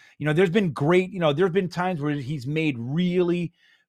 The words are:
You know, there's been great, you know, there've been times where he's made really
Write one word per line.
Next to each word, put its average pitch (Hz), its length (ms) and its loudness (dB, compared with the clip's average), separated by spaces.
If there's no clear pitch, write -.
You 147 80 -6
know, 151 60 2
there's 175 180 4
been 180 220 2
great, 180 400 2
you 190 80 -6
know, 151 140 4
there've 180 180 2
been 185 160 0
times 180 320 -4
where 147 140 -2
he's 139 320 -6
made 151 320 -2
really 175 760 0